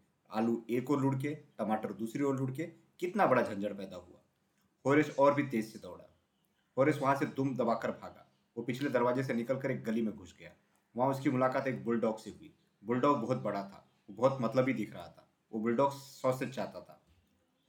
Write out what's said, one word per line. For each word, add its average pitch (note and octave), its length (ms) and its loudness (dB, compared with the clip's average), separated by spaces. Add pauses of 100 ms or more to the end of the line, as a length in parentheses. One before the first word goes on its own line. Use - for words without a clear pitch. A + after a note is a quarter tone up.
(320)
आलू A2+ 380 0
एक B2+ 220 0
ओर C3+ 100 2
लुढ़के, C3+ 340 0
टमाटर G#2+ 580 -4
दूसरी A2 300 -6
ओर C3+ 160 0
लुढ़के, C3+ 240 -4 (360)
कितना F3+ 260 2
बड़ा B2+ 160 6
झंझट G2+ 360 -4
पैदा F#2 200 -12
हुआ। F2 240 -18 (640)
होरेश D3 340 4
और C#3 140 8
भी C#3+ 100 2
तेज A2+ 300 -2
से A2 60 -16
दौड़ा। - 360 -16 (600)
होरेश C#3 200 4
वहां C#3 200 2
से D3 80 -2
दुम C3+ 300 -2
दबाकर A2+ 360 0
भागा। - 400 -16 (260)
वो A#2 60 -6
पिछले C3 260 -4
दरवाजे B2 340 2
से C3 100 -4
निकलकर A#2 380 -2
एक G2 120 -6
गली A2+ 180 0
में G#2 140 -2
घुस F2+ 240 -18
गया। E2 120 -18 (440)
वहां C3 160 2
उसकी C3+ 180 -2
मुलाकात B2+ 380 2
एक G#2 160 -4
बुलडॉग A2+ 360 0
से G#2 100 -14
हुई। - 260 -18 (280)
बुलडॉग B2 380 2
बहुत B2 160 0
बड़ा G2+ 260 -4
था, - 280 -18 (180)
वो G2 60 -16
बहुत C3 260 2
मतलबी B2+ 320 2
दिख G#2+ 200 -4
रहा F2 140 -12
था। - 240 -20 (220)
वो A2 60 -4
बुलडॉग A#2+ 320 2
सॉसेज - 640 -4
चाहता F#2+ 260 -8
था। - 240 -20 (640)